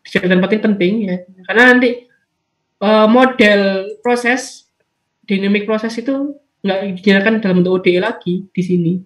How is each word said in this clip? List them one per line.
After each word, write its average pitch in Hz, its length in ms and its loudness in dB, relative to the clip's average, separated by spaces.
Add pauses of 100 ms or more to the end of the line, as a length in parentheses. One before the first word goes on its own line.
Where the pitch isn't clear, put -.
di - 80 -20
chapter 185 240 0
empat 185 160 2
ini 214 160 0
penting 196 280 0 (120)
ya, 180 160 -6 (240)
karena 214 240 2
nanti, 247 400 0 (720)
eh, 214 240 4
model 220 560 4 (400)
proses, 240 640 -4 (640)
dynamic 202 400 -2
proses 220 240 -4
itu 277 480 -6 (240)
nggak 190 320 -4
dijelaskan 202 400 2
dalam 185 240 0
bentuk 180 80 2
O 185 160 0
D 175 80 4
E 180 80 0
lagi 190 480 -6
di 180 160 -6
sini. 180 400 -2